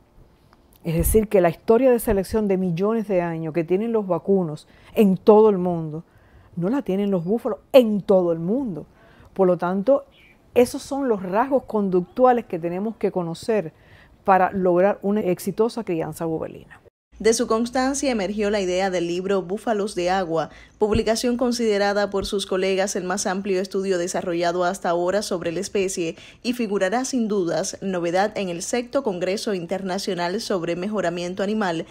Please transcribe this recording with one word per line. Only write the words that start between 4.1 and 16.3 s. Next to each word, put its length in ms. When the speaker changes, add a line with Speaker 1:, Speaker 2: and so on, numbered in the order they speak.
Speaker 1:
en 220
todo 320
el 80
mundo, 480
no 140
la 120
tienen 300
los 120
búfalos 360
en 300
todo 320
el 60
mundo. 480
Por 100
lo 140
tanto, 460
esos 260
son 260
los 140
rasgos 440
conductuales 800
que 120
tenemos 380
que 160
conocer 600
para 280
lograr 520
una 180
exitosa 640
crianza 420
bubelina. 560